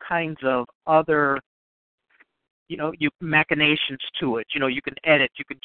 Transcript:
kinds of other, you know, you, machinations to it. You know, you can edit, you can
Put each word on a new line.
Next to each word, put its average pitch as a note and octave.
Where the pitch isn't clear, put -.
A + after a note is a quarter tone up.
kinds E3
of B2+
other, D#3
you D#3+
know, D#3
you, D3+
machinations D3+
to B2+
it. A2
You D3
know, C3+
you C3
can C#3
edit, D3
you C#3+
can C#3